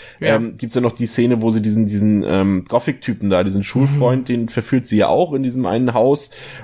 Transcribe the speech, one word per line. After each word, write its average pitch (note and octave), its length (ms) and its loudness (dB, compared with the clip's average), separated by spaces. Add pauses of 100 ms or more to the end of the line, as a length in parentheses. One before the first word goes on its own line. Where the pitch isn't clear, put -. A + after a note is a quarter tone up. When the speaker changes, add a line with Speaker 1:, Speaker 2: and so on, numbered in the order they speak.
(200)
Speaker 1:
Ja. D#3 160 0
Speaker 2:
ähm, A2+ 220 -4
gibt's A#2+ 160 -8
ja B2 80 0
noch A#2 120 0
die A#2+ 120 -4
Szene, A#2+ 380 0
wo A2+ 80 2
sie A2 100 2
diesen, G#2+ 240 2
diesen, G#2 420 2
ähm, F#2+ 400 2
Gothic-Typen A#2 640 -4
da, F#2 140 2
diesen G2 180 -2
Schulfreund, C3 600 0
Speaker 1:
Mhm. B2 40 -8
Speaker 2:
den A#2+ 240 -2
verführt B2 380 -2
sie G#2+ 100 0
ja G2+ 120 4
auch D3+ 240 0
in C3+ 100 -2
diesem B2+ 240 -2
einen A#2 260 0
Haus B2+ 380 2 (320)